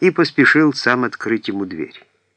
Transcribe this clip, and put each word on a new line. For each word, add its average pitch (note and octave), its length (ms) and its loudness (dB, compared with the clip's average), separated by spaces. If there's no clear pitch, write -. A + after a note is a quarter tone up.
и F3+ 100 4
поспешил D3+ 600 2
сам B2 320 0
открыть A2 440 -4
ему G2 180 -4
дверь. D#2+ 400 -12